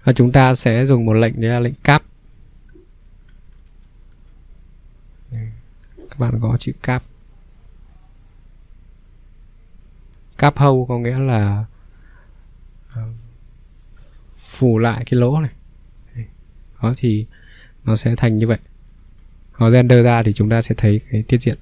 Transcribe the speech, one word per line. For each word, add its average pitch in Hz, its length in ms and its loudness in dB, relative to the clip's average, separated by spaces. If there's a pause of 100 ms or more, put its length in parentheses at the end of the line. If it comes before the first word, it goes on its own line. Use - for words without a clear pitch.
Và 131 100 4
chúng 123 180 4
ta 131 220 4
sẽ 120 320 0
dùng 123 200 2
một 110 80 0
lệnh, 117 280 0
đấy 113 100 -2
là 120 80 -2
lệnh 120 140 -4 (100)
cap. 147 200 2 (4000)
Các - 220 -20
bạn 123 200 -4
gõ 117 180 -4
chữ - 140 -6 (120)
cap. 127 200 -6 (3250)
Cap 143 200 0
hole 131 300 2
có 123 120 -6
nghĩa 120 200 -6
là, 107 460 -2 (1300)
ờ, 113 200 -12 (1200)
phủ 120 400 -2
lại 113 280 -2
cái 123 140 0
lỗ 135 220 0
này. 143 100 -6 (1300)
Đó 117 160 -2
thì 110 280 -2 (580)
nó 110 120 0
sẽ 113 200 0
thành 113 200 0
như 110 120 0
vậy. 113 120 0 (1000)
Nó 113 120 4
render 123 340 6
ra 117 180 2
thì 107 100 0
chúng 104 160 0
ta 113 120 0
sẽ - 160 -4
thấy 107 240 0 (100)
cái 110 160 -2
tiết 120 140 0
diện. - 200 -2